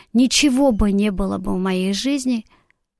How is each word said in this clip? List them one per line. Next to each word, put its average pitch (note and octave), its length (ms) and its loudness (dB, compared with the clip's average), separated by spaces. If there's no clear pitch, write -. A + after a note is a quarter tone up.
ничего C4 580 2
бы G#3 200 2
не G3+ 200 0
было G3 260 -4
бы F#3+ 160 -6
в F#3+ 60 -2
моей F#3 340 -2
жизни, B3+ 520 -4